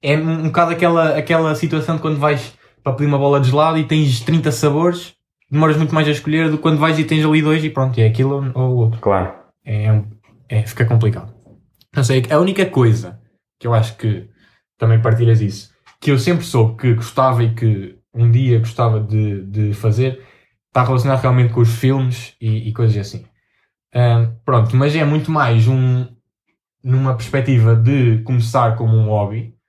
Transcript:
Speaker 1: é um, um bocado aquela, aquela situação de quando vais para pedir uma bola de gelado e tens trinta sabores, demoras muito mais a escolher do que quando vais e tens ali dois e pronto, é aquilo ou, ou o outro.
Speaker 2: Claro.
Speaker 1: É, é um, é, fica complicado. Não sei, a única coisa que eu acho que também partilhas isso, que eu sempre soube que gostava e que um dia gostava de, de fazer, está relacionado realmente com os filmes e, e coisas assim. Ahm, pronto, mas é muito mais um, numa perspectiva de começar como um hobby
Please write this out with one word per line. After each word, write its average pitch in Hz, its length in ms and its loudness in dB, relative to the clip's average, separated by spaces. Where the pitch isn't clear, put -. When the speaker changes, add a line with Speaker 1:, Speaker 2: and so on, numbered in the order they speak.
Speaker 1:
é 147 160 0
um, 160 140 -2
um 160 140 -4
bocado 170 260 0
aquela, 170 460 0
aquela 160 380 0
situação 160 400 -4
de 151 60 -6
quando 156 180 -4
vais 143 340 -2
para 135 100 -4
pedir 143 140 -2
uma 143 100 0
bola 143 220 2
de 127 100 2
gelado 156 280 2
e 156 60 -2
tens 143 380 0
trinta 160 300 0
sabores, 165 600 -2
demoras 151 280 2
muito 160 160 0
mais 156 140 0
a 151 40 0
escolher 156 380 -2
do 151 80 -2
que 151 60 -8
quando 156 140 2
vais 156 220 0
e 156 40 0
tens 151 220 0
ali 156 160 2
dois 156 220 0
e 156 60 -4
pronto, 131 300 -4
é 113 60 4
aquilo 131 300 0
ou, 131 280 -4
ou 127 80 0
o 127 60 0
outro. 113 220 0
Speaker 2:
Claro. 95 340 -2
Speaker 1:
É, 107 200 -4
é 110 80 4
um, 107 120 0
é, 110 140 -2
fica - 220 -2
complicado. 113 480 0
Não 139 80 0
sei, 127 260 2
a 151 80 2
única 185 280 0
coisa 104 540 0
que - 80 -10
eu 117 60 0
acho 110 240 0
que 101 320 -6
também 113 240 2
partilhas 113 400 2
isso, - 300 -6
que 147 120 0
eu 135 80 2
sempre 175 260 -2
soube 113 320 0
que 123 160 2
gostava 123 500 0
e 113 100 0
que 104 440 -2
um 117 160 2
dia 120 300 4
gostava 113 400 -2
de, 104 460 -2
de 104 280 -4
fazer, 117 480 -2
está 127 160 0
relacionado 127 380 0
realmente 123 320 2
com 120 80 2
os 117 120 4
filmes 131 680 -2
e, 110 300 -4
e 110 40 -6
coisas 110 240 0
assim. - 280 -10
Ahm, 117 500 2
pronto, 117 320 0
mas 143 180 2
é 156 120 0
muito 151 260 0
mais 117 360 2
um, 127 380 0
numa 131 320 0
perspectiva 117 600 2
de 117 480 2
começar 117 520 0
como 113 200 0
um 110 100 4
hobby 107 500 -4